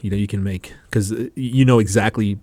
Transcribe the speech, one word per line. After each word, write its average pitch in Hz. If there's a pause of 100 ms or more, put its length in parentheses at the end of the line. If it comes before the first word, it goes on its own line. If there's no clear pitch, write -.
You 104
know, 98
you 104
can 98
make, 95 (180)
'cause, 104
uh, 117
you 131
know 123
exactly 104